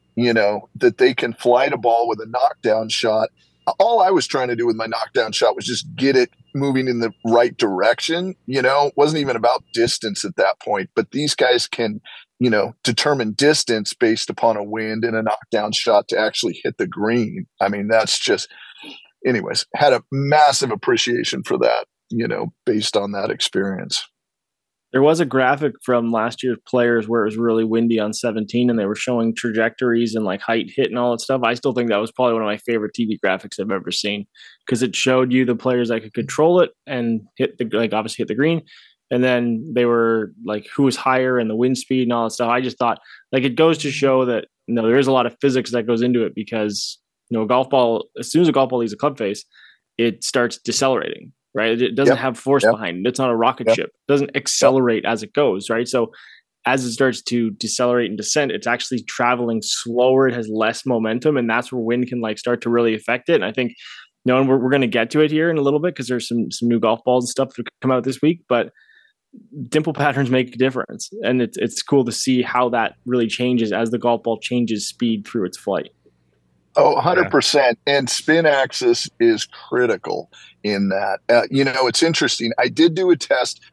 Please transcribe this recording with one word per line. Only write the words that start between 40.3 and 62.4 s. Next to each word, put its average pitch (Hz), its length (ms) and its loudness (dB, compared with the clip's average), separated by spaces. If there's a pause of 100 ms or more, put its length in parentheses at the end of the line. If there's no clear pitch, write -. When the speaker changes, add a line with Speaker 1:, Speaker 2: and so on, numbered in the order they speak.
Speaker 2:
like, 107 220 -6 (100)
who 143 60 0
was 131 140 4
higher 127 420 2
and 113 140 0
the 110 40 -2
wind 123 220 2
speed 131 260 -2
and 120 100 0
all 117 100 0
that 113 80 -2
stuff. 117 180 -2
I 120 100 2
just 131 200 -6
thought, 117 200 0 (320)
like, 131 120 0
it 131 100 0
goes 160 260 4
to 147 120 -4
show 131 340 2
that, 117 200 -2 (200)
you 113 80 -6
know, 113 140 0
there 120 100 4
is 139 100 4
a 135 40 2
lot 127 160 2
of 113 120 -8
physics 127 340 0
that 117 120 -2
goes 117 160 0
into 123 240 2
it 101 80 -6
because, 104 640 -6 (320)
you 117 80 -2
know, 110 60 0
a 107 40 -4
golf 127 220 0
ball, 120 480 2
as 120 140 -10
soon 160 100 4
as 170 80 6
a - 20 2
golf 131 200 2
ball 123 80 -2
leaves 110 140 -2
a 104 40 -14
club 143 220 -4
face, 101 260 -6 (540)
it 113 240 0
starts 120 340 0
decelerating, 117 760 -2 (240)
right? 113 260 0
It 117 140 0
doesn't 135 200 4
Speaker 1:
Yep. 117 60 -8
Speaker 2:
have 127 160 -4
force 135 260 2
Speaker 1:
Yep. 113 100 4
Speaker 2:
behind 95 320 -6
it. 123 40 2
It's 123 100 -6
not 131 120 0
a 117 40 0
rocket 117 320 0
Speaker 1:
Yep. 113 80 6
Speaker 2:
ship. - 120 -4
It - 240 -8
doesn't 139 220 0
Speaker 1:
Yep. 139 40 -4
Speaker 2:
accelerate 127 680 2
as 107 180 -2
it 104 100 -16
goes, 107 360 0
right? 117 180 -2
So 117 240 0 (540)
as 127 200 0
it 120 60 -4
starts 123 320 0
to 120 280 -2
decelerate 120 580 -2
and 104 80 -8
descend, 135 340 -2
it's 104 160 -6
actually 123 360 -4
traveling 120 600 -2
slower. 127 640 2
It 123 80 0
has 113 140 -6
less 110 360 -2
momentum, 127 520 0
and 117 120 -2
that's 123 220 -2
where 123 100 -6
wind 120 260 0
can, 123 140 -6
like, 110 160 -4
start 123 240 -2